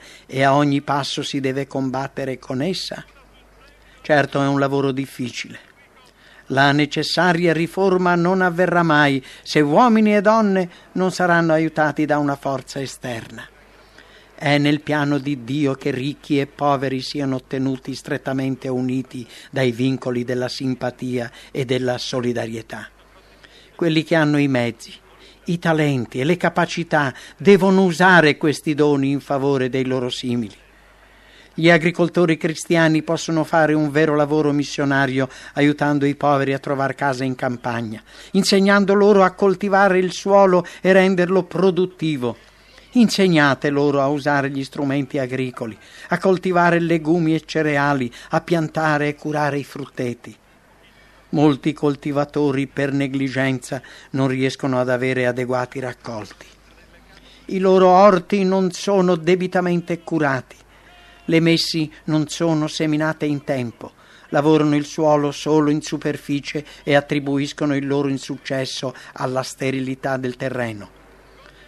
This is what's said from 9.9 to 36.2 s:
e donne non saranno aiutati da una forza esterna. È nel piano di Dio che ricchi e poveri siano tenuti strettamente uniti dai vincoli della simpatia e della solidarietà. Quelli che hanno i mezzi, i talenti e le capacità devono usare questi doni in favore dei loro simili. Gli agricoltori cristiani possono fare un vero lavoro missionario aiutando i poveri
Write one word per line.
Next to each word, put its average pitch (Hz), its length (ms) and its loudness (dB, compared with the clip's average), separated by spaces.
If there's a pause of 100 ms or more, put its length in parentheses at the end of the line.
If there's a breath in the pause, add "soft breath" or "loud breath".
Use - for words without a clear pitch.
e 208 60 2
donne 196 480 2 (240 loud breath)
non 185 180 0
saranno 170 420 2
aiutati 156 520 0
da 147 120 2
una 143 180 0
forza 135 460 -8
esterna. 117 680 -12 (880 loud breath)
È 147 220 0
nel 147 240 2
piano 147 360 -2
di 131 280 -6
Dio 135 300 -2
che 143 160 -6
ricchi 139 480 -4
e 139 80 -2
poveri 135 540 -2
siano 135 420 -6
tenuti 131 520 -6
strettamente 135 720 -6
uniti 127 580 -6 (240 loud breath)
dai 131 220 0
vincoli 123 540 -2
della 123 240 -4
simpatia 123 800 -6 (200 loud breath)
e 143 120 -6
della 127 340 -2
solidarietà. 117 920 -6 (840 soft breath)
Quelli 160 280 0
che 165 120 0
hanno 147 220 4
i 143 100 4
mezzi, 120 440 -2 (540 loud breath)
i 170 120 -2
talenti 147 640 -2
e 127 40 -2
le 170 140 0
capacità 165 760 -2 (240 loud breath)
devono 190 460 6
usare 170 540 6
questi 156 360 -2
doni 139 380 2
in 139 80 -2
favore 135 500 -2
dei 131 160 -2
loro 127 240 -2
simili. 120 460 -4 (1000 soft breath)
Gli 165 160 2
agricoltori 170 680 2
cristiani 160 680 0
possono 160 400 -2
fare 151 300 2
un 151 180 0
vero 151 240 2
lavoro 147 360 0
missionario 139 760 -2 (260 loud breath)
aiutando 147 520 0
i 143 100 0
poveri 139 380 0